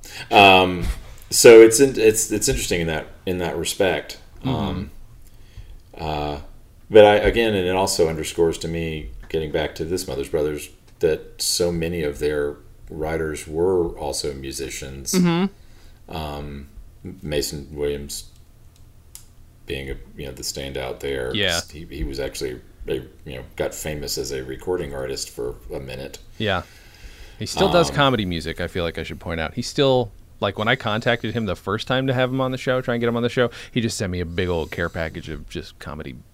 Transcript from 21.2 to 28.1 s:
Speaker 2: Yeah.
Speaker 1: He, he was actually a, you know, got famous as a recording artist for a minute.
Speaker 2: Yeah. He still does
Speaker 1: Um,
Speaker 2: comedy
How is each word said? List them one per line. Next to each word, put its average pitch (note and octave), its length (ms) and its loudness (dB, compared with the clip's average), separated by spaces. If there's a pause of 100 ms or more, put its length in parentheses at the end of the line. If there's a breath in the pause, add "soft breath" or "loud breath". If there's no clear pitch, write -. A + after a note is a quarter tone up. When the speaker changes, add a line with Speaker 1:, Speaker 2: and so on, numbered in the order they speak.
Speaker 2:
Yeah. F#2 280 0 (100)
Speaker 1:
He, D#2 140 -16
he C2+ 180 -10
was C2+ 160 -6
actually B1+ 400 -8 (280)
a, - 80 -4
you B1+ 420 -12
know, B1 60 -14 (120)
got - 180 -4
famous D2 440 -8
as C#2 140 -6
a C2 120 -6
recording C#2+ 500 -6
artist C2 360 -8
for A#1+ 260 -8 (180)
a D#2+ 60 -8
minute. C2+ 400 -12 (180)
Speaker 2:
Yeah. F#2+ 260 -2 (760 soft breath)
He A2+ 60 -8
still F#3 260 0
does F3 180 4
Speaker 1:
Um, - 60 -6
Speaker 2:
comedy B2+ 300 2